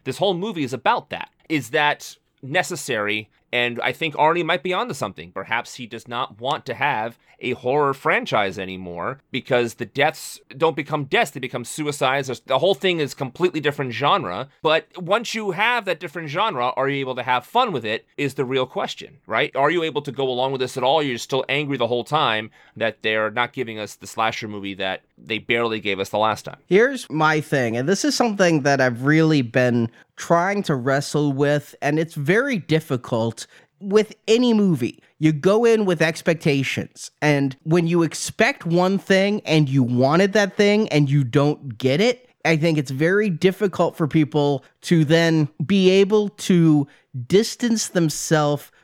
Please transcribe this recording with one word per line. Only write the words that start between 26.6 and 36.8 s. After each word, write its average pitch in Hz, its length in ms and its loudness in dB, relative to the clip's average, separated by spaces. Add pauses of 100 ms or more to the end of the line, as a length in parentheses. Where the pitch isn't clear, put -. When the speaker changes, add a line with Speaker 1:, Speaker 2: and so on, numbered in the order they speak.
Speaker 2:
Here's 240 460 0
my 156 280 2
thing, 123 380 -2
and 131 100 -2
this 190 160 0
is 294 120 0
something 190 480 2
that 139 180 2
I've 123 220 0
really 156 400 4
been 120 480 0 (240)
trying 190 480 0
to 160 100 -2
wrestle 139 600 0
with, 143 500 0
and 147 160 0
it's 165 160 -4
very 208 420 0
difficult 131 880 -2 (340)
with 202 360 0 (120)
any 233 280 4
movie. 170 440 2 (200)
You 156 120 4
go 190 340 2
in 220 200 4
with 175 160 0
expectations, 160 1080 -2 (120)